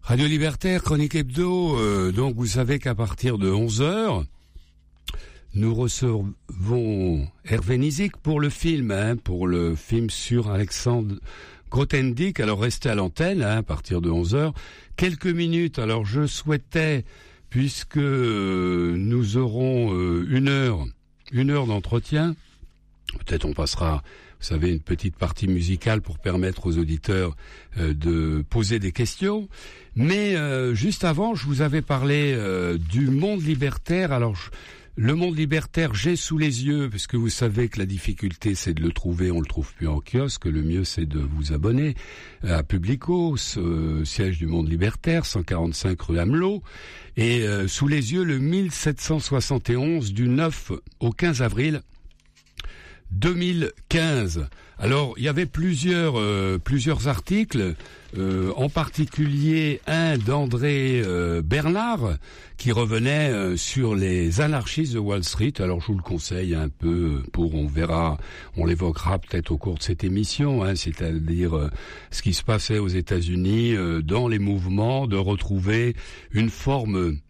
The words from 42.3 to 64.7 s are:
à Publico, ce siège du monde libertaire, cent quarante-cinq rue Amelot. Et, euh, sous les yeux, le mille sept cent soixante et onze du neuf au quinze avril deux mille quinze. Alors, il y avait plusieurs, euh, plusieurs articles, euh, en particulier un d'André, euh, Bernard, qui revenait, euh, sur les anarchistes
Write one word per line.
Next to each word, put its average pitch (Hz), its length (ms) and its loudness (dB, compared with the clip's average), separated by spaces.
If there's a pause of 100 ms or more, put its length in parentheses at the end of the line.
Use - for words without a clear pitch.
à 82 220 0
Publico, 139 720 0
ce 80 720 -2
siège 92 340 0
du 80 80 -2
monde 80 220 0
libertaire, 107 560 0
cent 92 180 -2
quarante-cinq 85 580 -2
rue 85 180 0
Amelot. 170 440 2 (540)
Et, 117 240 2
euh, 101 260 0
sous 143 220 0
les 143 240 0
yeux, 185 100 2
le 143 160 0
mille 175 320 2
sept - 300 -2
cent 156 180 0
soixante 127 500 0
et 120 60 4
onze 135 380 0
du 123 160 2
neuf 151 420 0 (280)
au 120 120 2
quinze 139 320 2
avril 127 380 0 (1300)
deux 120 220 2
mille 175 400 0 (160)
quinze. 113 580 0 (320)
Alors, 131 380 0
il 123 80 -4
y - 20 2
avait 151 180 0
plusieurs, 165 720 2
euh, 98 400 2
plusieurs 135 520 0
articles, 123 640 0 (420)
euh, 95 380 0
en 139 140 0
particulier 151 1160 0
un 160 320 2
d'André, 131 880 2
euh, 87 360 2
Bernard, 151 760 2 (380)
qui 120 160 0
revenait, 120 580 2
euh, 95 280 0
sur 117 380 0
les 90 440 2
anarchistes 151 540 0